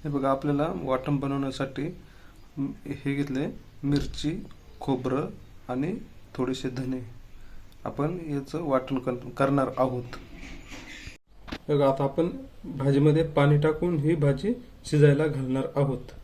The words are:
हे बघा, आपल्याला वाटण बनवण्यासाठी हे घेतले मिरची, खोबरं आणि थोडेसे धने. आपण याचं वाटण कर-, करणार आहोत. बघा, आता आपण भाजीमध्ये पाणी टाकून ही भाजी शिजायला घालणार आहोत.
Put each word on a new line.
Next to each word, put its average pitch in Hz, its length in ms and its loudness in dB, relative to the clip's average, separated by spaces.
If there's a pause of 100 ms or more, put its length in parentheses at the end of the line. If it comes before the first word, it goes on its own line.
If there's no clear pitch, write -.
हे 151 60 -4
बघा, 135 220 2
आपल्याला 143 440 2
वाटण 139 420 0
बनवण्यासाठी 139 640 -2 (1040)
हे 143 260 -4
घेतले 139 320 -2 (380)
मिरची, 143 480 0 (480)
खोबरं 131 480 0 (420)
आणि 139 240 -2 (420)
थोडेसे 131 340 -2
धने. 127 300 -4 (880)
आपण 160 320 -2 (120)
याचं 143 340 -4
वाटण 131 360 0
कर-, 120 380 -4
करणार 139 400 4
आहोत. 123 380 0 (1500)
बघा, 143 180 6
आता 135 160 4
आपण 165 260 2 (480)
भाजीमध्ये 143 500 6
पाणी 143 340 6
टाकून 160 380 2
ही 156 160 4
भाजी 147 380 2 (320)
शिजायला 147 420 6
घालणार 131 480 -2
आहोत. 139 360 0 (120)